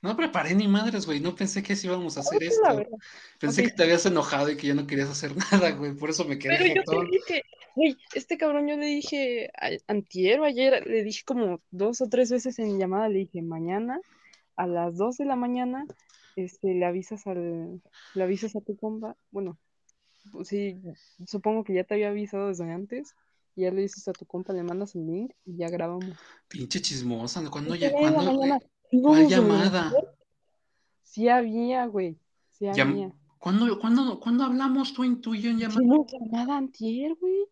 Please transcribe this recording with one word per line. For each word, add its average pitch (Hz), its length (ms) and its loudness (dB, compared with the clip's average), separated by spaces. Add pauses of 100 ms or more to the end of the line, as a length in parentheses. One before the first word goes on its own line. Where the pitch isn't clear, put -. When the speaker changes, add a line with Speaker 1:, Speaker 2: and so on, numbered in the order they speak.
Speaker 1:
No 208 160 -2
preparé 175 380 0
ni 208 120 4
madres, 214 380 2
güey, 151 160 -2
no 175 140 -4
pensé 196 280 -4
que 202 100 -2
así 196 140 -4
íbamos 180 300 -4
a 139 40 -8
hacer 427 200 0
Speaker 2:
Ah, - 20 -4
la - 60 -4
Speaker 1:
esto. 427 280 4
Speaker 2:
verga. 220 200 -6 (420)
Speaker 1:
Pensé - 220 0
Speaker 2:
Ok. 240 80 6
Speaker 1:
que - 60 -8
te 180 80 6
habías 170 220 6
enojado 147 460 2
y 143 60 -4
que 143 100 -4
ya 143 60 2
no 143 140 0
querías 139 220 -2
hacer 143 260 -6
<laughs> 190 280 2
nada, 165 80 4
güey, 143 240 -4
por 151 140 -6
eso 160 160 -2
me 277 120 -4
quedé 285 200 0
Speaker 2:
Pero 359 100 4
yo 320 60 4 (100)
te - 80 -2
Speaker 1:
jetón. 349 200 0
Speaker 2:
dije, 359 320 0 (320)
güey, 285 220 4 (160)
este 294 240 -4
cabrón, 294 300 0
yo 294 100 -2
le 294 100 -2
dije 277 680 -2
a-, - 120 -4 (220)
antier 208 500 2
o 311 40 2
ayer, 262 400 4
le 226 180 0
dije 208 220 -8
como 220 360 -2 (100)
dos 202 300 -2
o 240 80 -2
tres 240 220 4
veces 254 280 -2
en 208 180 -2
llamada, 196 300 0
le 196 120 0
dije, 180 220 -6
"Mañana 180 580 -4 (580)
a 180 100 -2
las 170 300 -2
dos 233 200 -2
de 285 80 -2
la 269 100 0
mañana, 247 500 -4 (500)
este, 185 380 -4
le 180 120 2
avisas 185 420 -6
al, 170 540 -8 (320)
le 190 100 -2
avisas 202 320 -2
a 208 60 -6
tu 208 160 -8
compa", 220 380 -8 (160)
bueno, 190 260 -8 (720)
pues 190 180 -12
sí, 202 320 -4 (440)
supongo 214 380 -2
que 202 100 -4
ya 185 120 2
te - 100 -6
había 208 140 0
avisado 202 400 -4
desde 175 220 -6
antes, 202 440 -10 (400)
y 185 80 -4
ya 180 80 2
le 190 100 -2
dices 196 260 -6
a 185 60 -6
tu - 120 -14
compa, 185 280 -8
le 180 100 -4
mandas 185 320 -6
el 165 120 -6
link 196 240 -6 (140)
y 175 120 -12
ya 170 120 -4
grabamos. 175 460 -6 (320)
Speaker 1:
Pinche 143 340 -8
chismosa, 123 680 -6
¿cuándo 147 260 -6
Speaker 2:
¡Siete 277 180 0
Speaker 1:
ya, 285 40 0
Speaker 2:
de 294 80 4
la 311 80 4
Speaker 1:
cuándo, 285 260 2
Speaker 2:
mañana! 269 180 2
Speaker 1:
eh, - 120 -8 (320)
cuál 302 160 8
Speaker 2:
¿Íbamos - 0 -
a 311 180 10
Speaker 1:
llamada? 202 340 6 (200)
Speaker 2:
grabar? 539 260 0 (880)
Sí 220 260 -2
había, 240 580 2
güey, 185 320 -4 (320)
sí - 140 -8
Speaker 1:
Llam-, 147 260 2
Speaker 2:
había. 196 200 -4 (280)
Speaker 1:
¿cuándo, 202 400 2
cuándo, 233 400 2
cuándo 240 240 2
hablamos 262 500 0
tú 254 120 -2
y, 247 160 2
tú 226 140 -4
y 208 60 -4
yo 233 100 -2
en 226 80 0
llamada? 226 220 0
Speaker 2:
Hicimos 269 300 4
llamada 247 460 -4
antier, 262 580 -4
güey. 370 360 -2